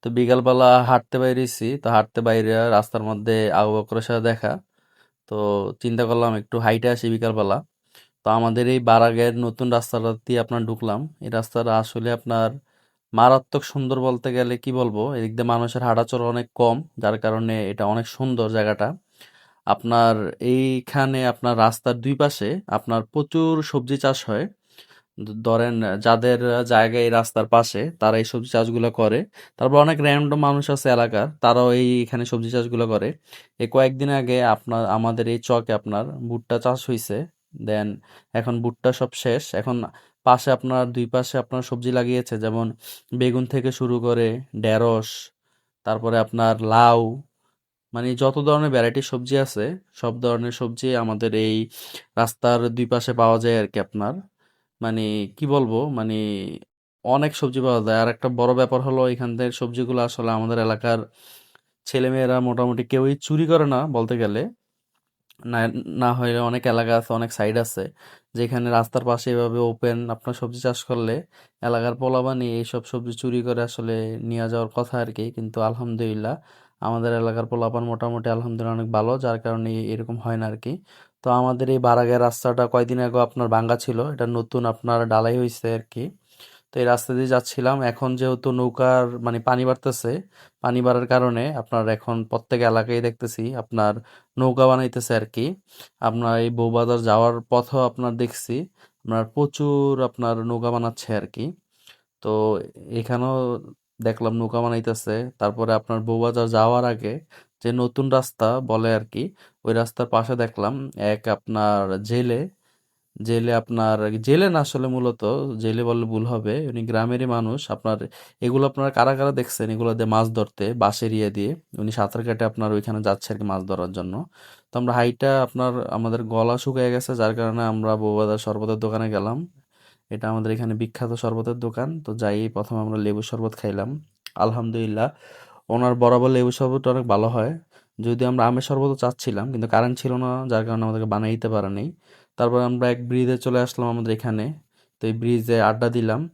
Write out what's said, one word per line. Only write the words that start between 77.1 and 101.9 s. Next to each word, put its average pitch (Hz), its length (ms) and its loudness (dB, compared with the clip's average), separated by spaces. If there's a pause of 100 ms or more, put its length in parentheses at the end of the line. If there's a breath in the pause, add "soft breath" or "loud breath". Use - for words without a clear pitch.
এলাকার 113 300 -2
পোলাপান 117 400 -2
মোটামুটি 117 440 -4
আলহামদুলিল্লাহ 113 420 -4
অনেক 113 200 -4
ভালো, 110 140 2 (120)
যার 117 220 0
কারণে 113 260 -2 (220)
এরকম 117 300 -8
হয় 117 180 -4
না 113 100 -4
আর 107 120 -10
কি। 127 100 -6 (500 soft breath)
তো - 40 -2 (120)
আমাদের 127 360 0
এই 131 120 2
বারাগের 120 400 4
রাস্তাটা 123 360 0 (100)
কয়দিন 123 320 0
আগে 120 220 0
আপনার 120 280 -4
ভাঙা 113 280 2
ছিল, 117 160 -4 (140)
এটা 120 120 -2 (120)
নতুন 117 240 -4 (120)
আপনার 117 260 -2 (120)
ঢালাই 113 300 2
হইছে 117 260 -4 (100)
আর 110 60 -8 (100)
কি। 113 100 -8 (640 loud breath)
তো - 120 -12
এই 123 100 2
রাস্তা 120 260 0
দিয়ে 127 160 -2
যাচ্ছিলাম। 127 440 0 (120)
এখন 127 200 -4 (100)
যেহেতু 131 300 -2 (100)
নৌকার 127 440 2 (220)
মানে 117 220 -2
পানি 127 220 2
বাড়তেছে, 123 420 -2 (520 soft breath)
পানি 123 220 0
বাড়ার 123 280 2
কারণে 123 300 2 (180)
আপনার 113 220 0 (120)
এখন 117 220 -4 (140)
প্রত্যেক 120 280 -2 (100)
এলাকায় 113 380 2
দেখতেছি 113 360 -6 (180)
আপনার 107 320 0 (440 soft breath)
নৌকা 131 340 4
বানাইতেছে 127 480 0
আর 110 60 -6 (100)
কি। 117 100 -2 (640 loud breath)
আপনার 117 260 0 (100)
এই 117 60 0 (100)
বউবাজার 117 400 2 (100)
যাওয়ার 117 260 6 (160)
পথেও 123 380 2
আপনার 120 320 -4
দেখছি 120 340 -6 (460 soft breath)
আপনার 113 220 -2 (100)
প্রচুর 143 580 0 (160)
আপনার 117 280 -2 (140)
নৌকা 120 260 -2
বানাচ্ছে 117 340 -6 (100)
আর - 60 -10 (100)
কি। 117 100 -6 (800 soft breath)